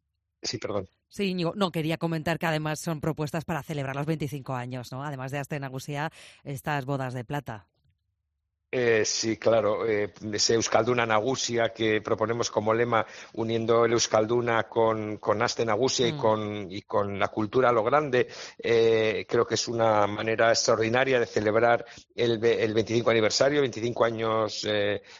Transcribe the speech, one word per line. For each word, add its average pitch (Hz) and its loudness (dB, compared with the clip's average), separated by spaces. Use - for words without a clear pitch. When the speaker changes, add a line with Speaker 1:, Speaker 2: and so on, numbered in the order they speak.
Speaker 1:
Sí, - -8
perdón. 98 -4
Speaker 2:
Sí, 196 -2
Íñigo, 170 -2
no, 196 0
quería 160 -2
comentar 165 -2
que - -6
además 156 -2
son 160 -6
propuestas 156 -4
para 156 -6
celebrar 139 -6
los 143 -6
veinticinco 147 -6
años, 123 -8
¿no? 131 -8
Además 135 -8
de 143 -6
Aste 139 -8
Nagusia, 139 -8
estas 143 -6
bodas 131 -4
de 123 -8
plata. 135 -10
Speaker 1:
Eh, 117 2
sí, - -2
claro, 107 2
eh, 104 0
ese 117 2
Euskalduna 113 2
Nagusia 113 0
que 110 0
proponemos 110 -2
como 107 0
lema, 117 0
uniendo 113 2
el 117 2
Euskalduna 113 2
con, 110 0
con 104 0
Aste 123 0
Nagusia 117 0
y - 0
Speaker 2:
Mm. 151 -8
Speaker 1:
con, 107 -2
y 101 -10
con 101 -2
la 95 0
cultura 120 2
a - 6
lo 117 2
grande, 127 2
eh, 110 2
creo 117 2
que - -2
es - -2
una 113 4
manera 110 2
extraordinaria 117 2
de 117 2
celebrar 113 2
el 117 0
ve-, 110 2
el 110 0
veinticinco 113 2
aniversario, 123 4
veinticinco 117 -2
años, 110 0
eh, 104 0